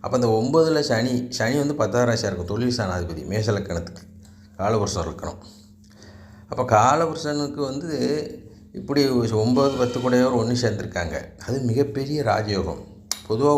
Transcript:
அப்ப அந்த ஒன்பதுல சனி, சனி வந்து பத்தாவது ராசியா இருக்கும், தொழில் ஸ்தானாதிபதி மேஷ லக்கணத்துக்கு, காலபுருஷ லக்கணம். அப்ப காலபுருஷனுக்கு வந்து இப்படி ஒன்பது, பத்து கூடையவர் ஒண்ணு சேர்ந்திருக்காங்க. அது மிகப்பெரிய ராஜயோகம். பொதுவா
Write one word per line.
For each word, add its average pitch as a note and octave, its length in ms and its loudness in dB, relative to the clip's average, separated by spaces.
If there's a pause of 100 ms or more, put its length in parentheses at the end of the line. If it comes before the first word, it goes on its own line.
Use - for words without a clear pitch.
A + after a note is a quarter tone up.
அப்ப - 160 -2
அந்த A#2+ 100 2
ஒன்பதுல D3+ 520 4
சனி, B2 340 0 (160)
சனி A#2 280 -2
வந்து D3 180 0
பத்தாவது A#2 360 2
ராசியா A2 140 0
இருக்கும், F#2+ 200 -4
தொழில் A2+ 320 -2
ஸ்தானாதிபதி F2 480 -4
மேஷ G#2+ 260 -2
லக்கணத்துக்கு, F#2+ 520 -4 (540)
காலபுருஷ G2+ 400 0
லக்கணம். E2 420 -8 (1080)
அப்ப - 160 -4
காலபுருஷனுக்கு D3 960 2
வந்து C#3 280 -4 (840)
இப்படி C#3 300 0 (300)
ஒன்பது, B2 460 4
பத்து B2 220 0
கூடையவர் B2 400 4
ஒண்ணு A#2+ 220 0
சேர்ந்திருக்காங்க. G2 540 -2 (220)
அது B2+ 220 -6
மிகப்பெரிய C3+ 640 0
ராஜயோகம். G2 580 0 (420)
பொதுவா C3+ 340 2